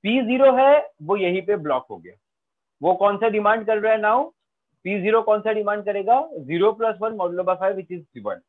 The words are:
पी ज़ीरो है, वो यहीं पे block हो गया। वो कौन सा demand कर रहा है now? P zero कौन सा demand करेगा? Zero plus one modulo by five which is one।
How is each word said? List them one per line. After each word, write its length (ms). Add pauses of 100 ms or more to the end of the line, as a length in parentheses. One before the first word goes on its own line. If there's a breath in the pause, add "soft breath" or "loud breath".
पी 220
ज़ीरो 320
है, 160 (280)
वो 160
यहीं 280
पे 100 (120)
block 220
हो 80
गया। 180 (680)
वो 140
कौन 220
सा 120
demand 360
कर 140
रहा 140
है 80
now? 320 (500)
P 180
zero 200
कौन 200
सा 120
demand 320
करेगा? 360 (260)
Zero 260
plus 280
one 220
modulo 240
by 140
five 160
which 200
is 280
one। 240